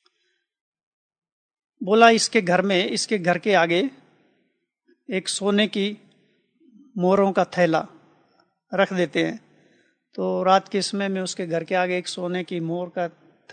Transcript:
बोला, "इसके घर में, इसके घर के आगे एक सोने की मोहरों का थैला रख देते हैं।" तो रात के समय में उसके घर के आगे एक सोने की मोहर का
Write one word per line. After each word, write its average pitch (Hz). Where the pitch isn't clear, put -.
बोला, 226
"इसके 226
घर 175
में, 196
इसके 214
घर 175
के 202
आगे 175
एक 190
सोने 202
की 208
मोहरों 196
का 180
थैला 165
रख 190
देते 170
हैं।" 165
तो 185
रात 185
के 196
समय 196
में 190
उसके 180
घर 165
के 185
आगे 180
एक 175
सोने 180
की 175
मोहर 175
का 175